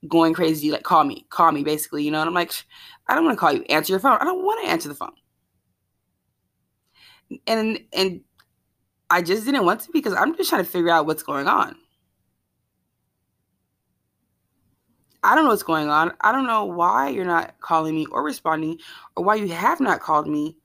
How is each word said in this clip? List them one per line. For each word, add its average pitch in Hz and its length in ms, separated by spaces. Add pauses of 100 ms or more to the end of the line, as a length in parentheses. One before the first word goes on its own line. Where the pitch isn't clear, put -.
going 165 240
crazy, 160 380
like, - 120
"Call 156 220
me, 131 240
call 165 240
me," 143 100
basically, 151 400
you 147 80
know? 156 80
And 156 80
I'm 170 60
like, 175 180 (560)
"I - 80
don't 320 80
wanna 277 140
call 156 160
you. - 160
Answer 156 240
your 190 80
phone." 240 180
I - 60
don't 370 180
wanna 427 240
answer 330 220
the - 60
phone. - 180 (2250)
And, 220 320 (140)
and 185 280 (880)
I 175 120
just 196 240
didn't 269 180
want 220 180
to - 120
because 240 220
I'm 311 200
just - 140
trying 214 160
to - 40
figure 175 200
out 160 160
what's 156 180
going 143 240
on. - 300 (3500)
I 196 100
don't 302 120
know 254 60
what's 208 120
going 156 260
on. 156 300
I 214 140
don't 269 120
know 220 200
why 180 420
you're 233 160
not 170 380
calling 160 340
me 156 120
or - 140
responding, 156 580 (360)
or 175 80
why 208 120
you 208 140
have 208 300
not 226 220
called 151 260
me 151 380